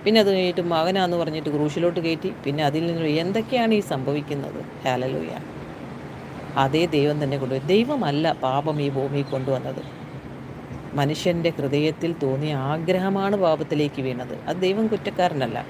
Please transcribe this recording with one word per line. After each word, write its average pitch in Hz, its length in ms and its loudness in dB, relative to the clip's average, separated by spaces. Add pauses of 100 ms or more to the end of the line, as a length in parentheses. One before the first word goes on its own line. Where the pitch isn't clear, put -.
പിന്നെ 220 180 6
അത് 202 100 6
കഴിഞ്ഞിട്ട് 185 300 2
മകനാന്ന് 175 560 2
പറഞ്ഞിട്ട് 160 320 -2
ക്രൂശിലോട്ട് 151 500 2
കയറ്റി. 160 340 -2 (100)
പിന്നെ 147 200 0
അതിൽ 156 240 2
നിന്ന് 165 220 0
എന്തൊക്കെയാണ് 220 640 2
ഈ 208 60 6
സംഭവിക്കുന്നത്? 147 840 -2 (180)
ഹല്ലേലൂയ. 131 500 0 (1200)
അതേ 139 280 4
ദൈവം 147 380 2
തന്നെ 139 140 0
കൊണ്ടുവരും. 135 300 -2
ദൈവമല്ല 180 760 2
പാപം 143 380 0
ഈ 139 80 0
ഭൂമിയിൽ 139 420 -2
കൊണ്ടുവന്നത്. 131 500 -2 (1120)
മനുഷ്യൻ്റെ 160 560 2
ഹൃദയത്തിൽ 156 760 0
തോന്നിയ 139 300 0
ആഗ്രഹമാണ് 185 840 0
പാപത്തിലേക്ക് 151 640 2
വീണത്. 127 340 -4 (120)
അത് 165 100 -2
ദൈവം 196 300 2
കുറ്റക്കാരനല്ല. 170 840 0